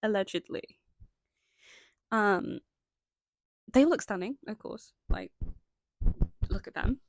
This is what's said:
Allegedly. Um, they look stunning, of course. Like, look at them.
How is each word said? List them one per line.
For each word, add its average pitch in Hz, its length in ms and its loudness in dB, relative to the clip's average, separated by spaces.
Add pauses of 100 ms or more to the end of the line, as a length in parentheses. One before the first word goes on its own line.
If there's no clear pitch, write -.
Allegedly. 196 760 -2 (1300)
Um, 208 500 2 (1120)
they 262 120 8
look 330 180 4
stunning, 202 340 -6 (100)
of 214 120 -10
course. - 340 -14 (160)
Like, - 240 -2 (1160)
look - 180 -2
at - 80 -14
them. - 340 0